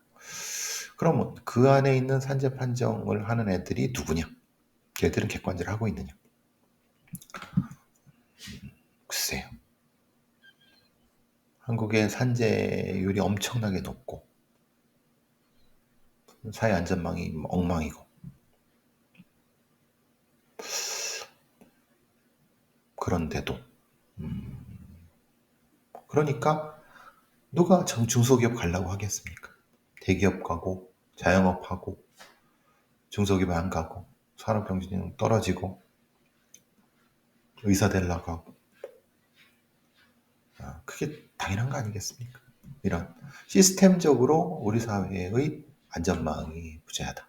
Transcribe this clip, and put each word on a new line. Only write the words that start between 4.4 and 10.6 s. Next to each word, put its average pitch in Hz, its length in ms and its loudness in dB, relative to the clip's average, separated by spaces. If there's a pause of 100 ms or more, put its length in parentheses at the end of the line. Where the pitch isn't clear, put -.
걔들은 - 340 0
객관제를 90 440 -4
하고 107 160 -2
있느냐? 71 240 -6 (3000)
글쎄요. - 420 -4 (2000)